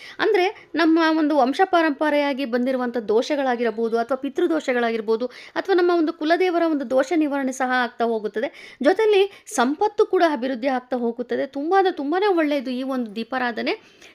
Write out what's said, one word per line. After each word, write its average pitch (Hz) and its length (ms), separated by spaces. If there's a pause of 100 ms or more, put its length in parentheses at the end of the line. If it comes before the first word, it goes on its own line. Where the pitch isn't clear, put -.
(200)
ಅಂದ್ರೆ 403 560
ನಮ್ಮ 320 240 (200)
ಒಂದು 302 180
ವಂಶ 262 260
ಪರಂಪರೆಯಾಗಿ 294 840
ಬಂದಿರುವಂಥ 247 520
ದೋಷಗಳಾಗಿರಬಹುದು, 226 1000
ಅಥವಾ 233 160
ಪಿತೃದೋಷಗಳಾಗಿರ್ಬೋದು, 247 1120 (300)
ಅಥವಾ 381 200
ನಮ್ಮ 359 220
ಒಂದು 311 160
ಕುಲದೇವರ 339 580
ಒಂದು 277 180
ದೋಷ 262 260
ನಿವಾರಣೆ 277 360
ಸಹ 254 220
ಆಗ್ತಾ 240 320
ಹೋಗುತ್ತದೆ. 220 800
ಜೊತೆಲಿ 392 640
ಸಂಪತ್ತು 311 600
ಕೂಡ 370 260
ಅಭಿವೃದ್ಧಿ 254 360
ಆಗ್ತಾ 254 300
ಹೋಗುತ್ತದೆ. 240 480
ತುಂಬ 285 320
ಅದು 381 140
ತುಂಬನೇ 359 420
ಒಳ್ಳೆಯದು 285 380
ಈ 247 120
ಒಂದು 247 320
ದೀಪಾರಾಧನೆ. 240 680 (340)